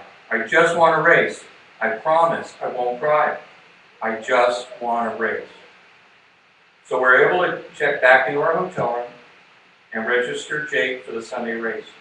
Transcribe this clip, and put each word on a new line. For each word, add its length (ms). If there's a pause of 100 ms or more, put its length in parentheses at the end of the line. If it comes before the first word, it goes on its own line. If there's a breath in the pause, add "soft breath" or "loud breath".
(300)
I 160
just 300
want 200
to 60
race. 420 (360)
I 100
promise 720
I 60
won't 320
cry. 380 (640)
I 180
just 480 (120)
want 360
to 60
race. 260 (1400)
So 140
we're 280
able 160
to 180 (140)
check 240
back 280
into 120
our 160
hotel 400
room 140 (800)
and 140
register 600
Jake 380
for 80
the 100
Sunday 320
race. 320 (140)